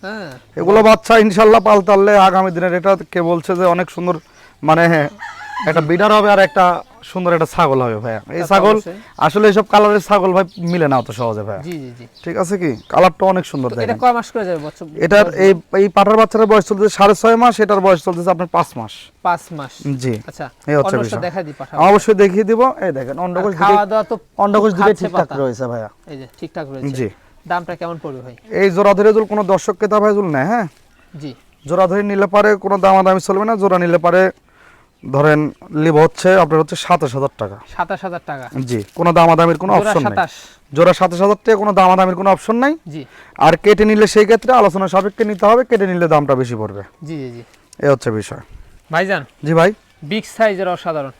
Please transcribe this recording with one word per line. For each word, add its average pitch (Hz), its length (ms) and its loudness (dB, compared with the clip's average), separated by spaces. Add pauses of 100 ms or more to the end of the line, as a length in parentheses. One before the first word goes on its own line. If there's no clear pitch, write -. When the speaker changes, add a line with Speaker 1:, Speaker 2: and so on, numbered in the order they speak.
Speaker 1:
হ্যাঁ। 202 240 -14 (300)
Speaker 2:
এগুলো 190 180 2 (100)
বাচ্চা 220 260 2 (100)
ইনশাআল্লাহ 220 440 4
পালতাললে 202 440 4 (160)
আগামী 190 280 0
দিনের 175 240 -2
এটা 196 120 2 (200)
কে 180 80 -4 (100)
বলছে 170 280 -4
যে 180 60 0 (100)
অনেক 175 200 -4
সুন্দর, 175 200 -4 (540)
মানে 160 140 4 (100)
হ্যাঁ, 147 160 0 (600)
একটা 160 200 0
বিডার 180 280 0
হবে 208 180 2
আর 196 140 2
একটা 190 160 0 (460)
সুন্দর 180 260 -4
একটা 160 180 -2
ছাগল 139 300 0
হবে 113 200 -4
ভাইয়া। 113 160 -8
এই 165 200 -10
Speaker 1:
তা 170 60 -6
তো - 60 -12
Speaker 2:
ছাগল 196 220 4
Speaker 1:
অবশ্যই। 196 240 -8 (280)
Speaker 2:
আসলে 202 240 0
এইসব 208 220 0
কালারের 208 360 4
ছাগল 196 280 2
ভাই 190 80 2 (280)
মিলে 170 200 0
না 135 100 2
অত - 60 -10 (100)
সহজে 113 300 -4
ভাইয়া। 101 200 -10
Speaker 1:
জি, 180 140 -10
জি, 127 160 -16
জি। 120 60 -20 (200)
Speaker 2:
ঠিক 170 180 -8
আছে 180 200 -4
কি? 160 80 -2 (220)
কালারটা 180 400 2
অনেক 185 200 -2
সুন্দর 131 180 -6
Speaker 1:
তো 110 40 -10
এটা 117 80 -4
Speaker 2:
দেখেন। 185 200 -4
Speaker 1:
কয় 247 160 2
মাস 233 160 -10
করে 220 140 -6
যাবে 170 180 -4
বাচ্চা? - 160 -16 (220)
Speaker 2:
এটার 202 220 4
Speaker 1:
বয়স? 190 180 -2
Speaker 2:
এই, 196 80 6 (280)
এই 202 60 4 (100)
পাঠার 202 240 4
বাচ্চাটার 220 320 2
বয়স 214 160 4
চলতেছে 202 300 0
সাড়ে 202 240 4
ছয় 226 200 4
মাস, 240 120 4 (100)
এটার 196 220 0
বয়স 185 200 4
চলতেছে 175 280 -4
আপনার 170 220 -8
পাঁচ 170 120 0 (100)
মাস। 110 140 -12 (340)
Speaker 1:
পাঁচ 175 160 -4 (160)
মাস। 135 140 -14 (300)
Speaker 2:
জি। 123 120 -4 (140)
Speaker 1:
আচ্ছা। - 180 -16 (240)
Speaker 2:
এই 147 80 0
হচ্ছে 196 180 0
Speaker 1:
অন্যটা - 80 -2
Speaker 2:
বিষয়। - 220 -8
Speaker 1:
দেখাই 175 200 -8
দিই 147 140 -18
পাঠা। 135 120 -16 (160)
Speaker 2:
অবশ্যই 202 340 4
দেখিয়ে 202 280 2
দিব। 226 100 0 (260)
এই 175 120 -2
দেখেন, 131 260 -8
অন্ডকোষ 185 300 -4
Speaker 1:
আর 160 60 -14
খাওয়া 208 240 2
Speaker 2:
দুটোই, 196 60 -10
Speaker 1:
দাওয়া 214 200 -2
তো 240 40 -4 (300)
Speaker 2:
অন্ডকোষ 208 280 2
দুটোই 180 100 -2
Speaker 1:
খাচ্ছে 202 220 0
Speaker 2:
ঠিকঠাক 175 240 -4
Speaker 1:
পাতা। - 140 -14
Speaker 2:
রয়েছে 127 300 -4
ভাইয়া। 110 160 -10 (240)
Speaker 1:
এই 143 80 -16
যে 131 60 -20 (120)
ঠিকঠাক 160 340 -14
রয়েছে। 135 280 -10
Speaker 2:
জি। 117 80 -4 (420)
Speaker 1:
দামটা 175 300 -6
কেমন 170 220 -10
পড়বে 135 240 -14
ভাই? 123 80 -20 (260)
Speaker 2:
এই 196 160 4
জোড়া 202 220 2
ধরে 208 180 6
যদি 220 160 0
কোনো 208 100 -2 (100)
দর্শক 190 280 -2
ক্রেতা 208 220 0
ভাই 214 160 2
যদি 196 180 -2
নেয়, 135 160 -2
হ্যাঁ? 233 140 -2 (560)
Speaker 1:
জি। 147 80 -16 (380)
Speaker 2:
জোড়া 180 220 2
ধরে 202 200 -2
নিলে 202 240 0
পারে 208 160 4 (140)
কোনো 196 200 -2
দামাদামি 190 440 4
চলবে 196 200 0
না। 226 140 0
জোড়া 190 220 2
নিলে 170 220 2
পারে 175 160 4 (920)
ধরেন 151 260 2 (420)
লিব 160 220 2
হচ্ছে 165 240 0 (140)
আপনার 156 200 0
হচ্ছে 160 220 -6
সাতাশ 156 320 -2
হাজার 135 240 -4
টাকা। 101 160 -10 (180)
Speaker 1:
সাতাশ 302 320 -8
হাজার 175 240 -10
টাকা। 135 160 -14 (240)
Speaker 2:
জি, 117 100 -4 (180)
কোনো 170 200 0
দামাদামির 165 440 4
কোনো 190 100 -2
Speaker 1:
জোড়া 202 200 0
Speaker 2:
অপশন 170 100 0
নেই। 104 140 -4
Speaker 1:
সাতাশ। 180 160 -4 (440)
Speaker 2:
জোড়া 175 240 4
সাতাশ 175 240 -2
হাজার 202 200 2
টাকা, 220 180 2
কোনো 208 160 -2
দামাদামির 185 420 2
কোনো 196 140 2
অপশন 220 300 -4
নাই। 294 80 0 (220)
Speaker 1:
জি। 156 80 -14 (440)
Speaker 2:
আর 165 80 4 (100)
কেটে 208 260 4
নিলে 214 240 4
সেই 214 140 6
ক্ষেত্রে 226 220 2 (100)
আলোচনা 190 340 0
সাপেক্ষে 196 360 0
নিতে 202 200 -4
হবে, 240 200 4
কেটে 202 220 0
নিলে 175 200 0
দামটা 147 280 2
বেশি 120 200 -4
পড়বে। 101 220 -10 (260)
Speaker 1:
জি, 160 140 -12
জি, 131 140 -12
জি। 120 60 -20 (420)
Speaker 2:
এই 143 80 2
হচ্ছে 127 160 -2 (100)
বিষয়। - 240 -12 (500)
Speaker 1:
ভাইজান। 180 300 -4 (240)
Speaker 2:
জি 151 120 -2
ভাই। 175 120 4 (400)
Speaker 1:
বিগ 214 140 -6 (120)
সাইজের 196 380 -2
অসাধারণ। 151 460 -8